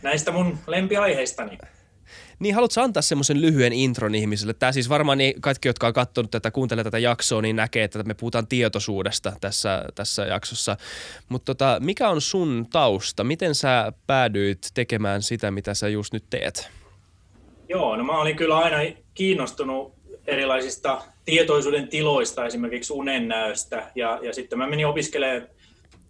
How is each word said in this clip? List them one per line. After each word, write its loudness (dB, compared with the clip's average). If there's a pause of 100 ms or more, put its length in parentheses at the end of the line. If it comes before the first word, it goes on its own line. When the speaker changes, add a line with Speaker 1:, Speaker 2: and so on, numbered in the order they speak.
Speaker 1:
näistä 0
mun 0
lempiaiheistani. 0 (800)
Speaker 2:
Niin, 0
haluatko 2
antaa 2
semmoisen 4
lyhyen 6
intron 2
ihmisille? 0
Tää 4
siis 0
varmaan 4
niin 2
kaikki, 0
jotka 2
on 4
kattonut 0
tätä, -2
kuuntelee -2
tätä -2
jaksoa, 2
niin 0
näkee, 2
että -4
me -4
puhutaan -2
tietoisuudesta -2
tässä, -2 (100)
tässä -4
jaksossa. -4 (520)
Mut -6
tota, 2
mikä 0
on 2
sun 0
tausta? 2
Miten -2
sä 2 (140)
päädyit 0
tekemään 0
sitä, -4
mitä -6
sä -2
just -4
nyt -8
teet? -6 (1000)
Speaker 1:
Joo, 0
no -2
mä 0
olin 0
kyllä 2
aina 2 (380)
kiinnostunut -2 (340)
erilaisista -2 (220)
tietoisuuden 2
tiloista, 0
esimerkiksi -6
unennäöstä. -4
Ja, -2
ja -6
sitten -6
mä -2
menin 0
opiskelemaan -2 (600)